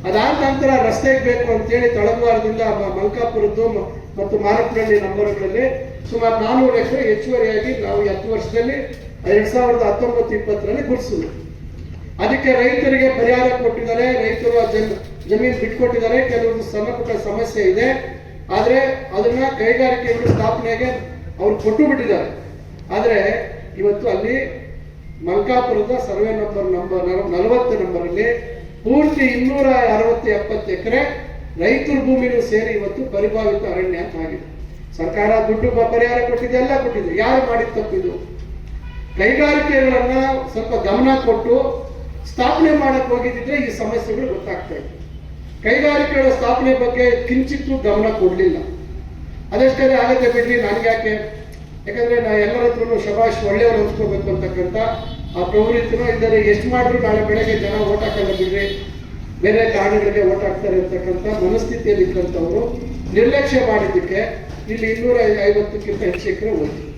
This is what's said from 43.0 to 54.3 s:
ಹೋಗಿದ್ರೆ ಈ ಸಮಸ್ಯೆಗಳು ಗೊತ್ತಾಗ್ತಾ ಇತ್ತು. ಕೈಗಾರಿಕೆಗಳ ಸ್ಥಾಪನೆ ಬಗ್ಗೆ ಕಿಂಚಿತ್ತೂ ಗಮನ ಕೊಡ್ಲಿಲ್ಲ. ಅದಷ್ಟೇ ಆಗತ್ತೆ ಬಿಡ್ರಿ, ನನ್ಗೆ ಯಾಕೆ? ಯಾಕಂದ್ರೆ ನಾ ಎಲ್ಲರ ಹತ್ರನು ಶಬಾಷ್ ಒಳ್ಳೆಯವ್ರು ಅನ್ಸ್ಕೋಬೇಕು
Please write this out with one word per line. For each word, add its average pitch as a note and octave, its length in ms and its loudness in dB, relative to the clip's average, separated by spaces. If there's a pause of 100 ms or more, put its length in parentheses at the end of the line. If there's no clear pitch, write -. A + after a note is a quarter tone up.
ಹೋಗಿದ್ರೆ B3 460 -2
ಈ A#3+ 140 -2
ಸಮಸ್ಯೆಗಳು A3+ 560 -4
ಗೊತ್ತಾಗ್ತಾ - 480 -6
ಇತ್ತು. - 260 -12 (640)
ಕೈಗಾರಿಕೆಗಳ C#4 680 4
ಸ್ಥಾಪನೆ B3+ 440 2
ಬಗ್ಗೆ B3 540 2
ಕಿಂಚಿತ್ತೂ C4 480 0
ಗಮನ G#3+ 320 2
ಕೊಡ್ಲಿಲ್ಲ. F3+ 480 2 (960)
ಅದಷ್ಟೇ C4 400 4
ಆಗತ್ತೆ B3 400 2
ಬಿಡ್ರಿ, A#3+ 240 2
ನನ್ಗೆ A3+ 320 0
ಯಾಕೆ? A3 220 0 (760)
ಯಾಕಂದ್ರೆ A#3+ 340 0
ನಾ A3 100 -2
ಎಲ್ಲರ A3 340 2
ಹತ್ರನು A#3 360 2
ಶಬಾಷ್ A3 440 0
ಒಳ್ಳೆಯವ್ರು A3+ 380 4
ಅನ್ಸ್ಕೋಬೇಕು G3 480 -2